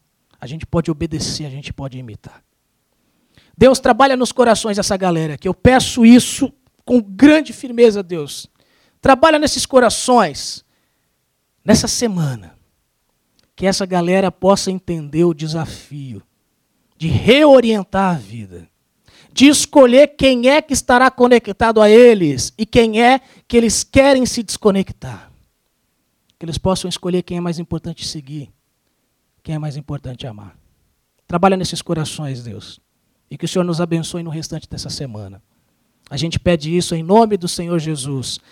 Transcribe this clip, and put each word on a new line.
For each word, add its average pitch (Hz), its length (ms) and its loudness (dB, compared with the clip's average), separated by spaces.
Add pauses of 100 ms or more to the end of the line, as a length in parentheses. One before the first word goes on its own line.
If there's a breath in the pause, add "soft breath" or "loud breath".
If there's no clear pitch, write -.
(400)
a - 60 -18
gente 156 200 -14
pode 170 240 -4
obedecer, 151 560 -8
a 139 40 -12
gente 139 220 -14
pode 135 240 -14
imitar. 120 460 -18 (1120)
Deus, 254 220 6
trabalha 254 380 2
nos 254 160 -2
corações 226 440 0
dessa 208 200 -2
galera, 160 420 -2
que - 80 -8
eu 185 80 -2
peço 247 500 2
isso 240 480 6 (320)
com 247 160 2
grande 226 520 2
firmeza, 233 500 0
Deus. 165 480 -10 (500)
Trabalha 294 380 2
nesses 294 260 -2
corações, 233 1000 0 (1000)
nessa - 220 2
semana, 151 720 -6 (960)
que 180 100 -10
essa 190 220 -2
galera 180 460 0
possa 190 360 0
entender 160 540 -6
o 175 100 2
desafio 143 880 -10 (760)
de 160 80 -8
reorientar 214 1080 2
a - 20 -8
vida, 95 500 -18 (640 soft breath)
de 254 140 4
escolher 277 680 6
quem 254 320 2
é 294 120 4
que 302 120 -8
estará 254 360 2
conectado 226 720 2
a 214 80 6
eles 208 680 6
e 220 80 -4
quem 226 340 0
é 254 200 4 (260 soft breath)
que 240 100 0
eles 226 280 0
querem 269 420 2
se - 160 -6
desconectar. 185 880 -4 (1080)
Que 170 80 -14
eles 165 100 -8
possam 185 320 -4
escolher 175 340 -4
quem 175 140 -10
é 175 40 -6
mais 175 180 -6
importante 165 480 -10
seguir, 143 440 -14 (920)
quem 160 120 -10
é 156 40 -8
mais 151 180 -10
importante 139 500 -12
amar. 104 300 -18 (720)
Trabalha 185 280 0
nesses 175 280 -8
corações, 147 600 -8
Deus, 104 380 -18 (500)
e 143 60 -16
que - 80 -12
o 165 40 -4
Senhor 185 140 -2
nos 175 160 -4
abençoe 170 440 -6
no 170 80 -12
restante 156 360 -12
dessa - 220 -14
semana. 104 540 -14 (640)
A 139 80 -12
gente 160 220 -6
pede 165 360 -2
isso 175 200 -2
em 160 80 -6
nome 208 340 2
do 175 100 -6
Senhor 175 320 -6
Jesus, 143 600 -8 (120)